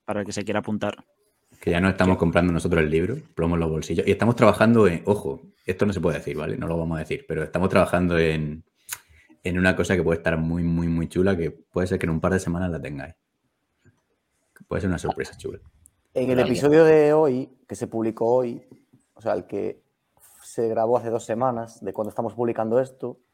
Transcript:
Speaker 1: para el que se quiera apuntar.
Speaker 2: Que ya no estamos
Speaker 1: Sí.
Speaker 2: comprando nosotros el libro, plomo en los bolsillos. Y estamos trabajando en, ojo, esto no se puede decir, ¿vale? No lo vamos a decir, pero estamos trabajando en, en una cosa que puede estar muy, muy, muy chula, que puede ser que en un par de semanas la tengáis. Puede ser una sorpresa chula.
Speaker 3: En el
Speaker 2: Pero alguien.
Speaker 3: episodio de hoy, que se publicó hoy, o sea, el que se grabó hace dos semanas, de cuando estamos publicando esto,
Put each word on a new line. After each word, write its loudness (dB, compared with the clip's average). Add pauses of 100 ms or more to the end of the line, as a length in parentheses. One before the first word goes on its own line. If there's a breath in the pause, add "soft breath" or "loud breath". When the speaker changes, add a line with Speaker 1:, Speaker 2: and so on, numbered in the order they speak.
Speaker 1:
para -4
el -6
que -12
se -8
quiera -2
apuntar. -6 (560)
Speaker 2:
Que -2
ya 2
no 4
estamos 4
Speaker 1:
Sí. -6
Speaker 2:
comprando 2
nosotros 0
el 0
libro, 0 (180)
plomo -2
en 0
los -2
bolsillos. -4
Y 4
estamos 2
trabajando 6
en, 0
ojo, -2 (240)
esto -2
no -2
se -4
puede 0
decir, -8
¿vale? -6
No -6
lo -2
vamos -4
a -4
decir, -8
pero -4
estamos -2
trabajando 2
en, -2 (800 loud breath)
en -4
una 4
cosa 0
que 2
puede 2
estar -2
muy, -2
muy, 0
muy -2
chula, 0
que -4
puede -6
ser -2
que -6
en 0
un -2
par 2
de 2
semanas -4
la -6
tengáis. -12 (1500)
Puede -4
ser -2
una -2
sorpresa -6
chula. -12 (540)
Speaker 3:
En -2
el -2
Speaker 2:
Pero 2
alguien. 2
Speaker 3:
episodio 6
de 6
hoy, 2 (180)
que -12
se -8
publicó -2 (100)
hoy, -2 (520)
o -20
sea, -2
el -6
que -8 (640)
se -4
grabó 0
hace -4
dos -4
semanas, -4
de -8
cuando -6
estamos -6
publicando 0
esto, -8 (140)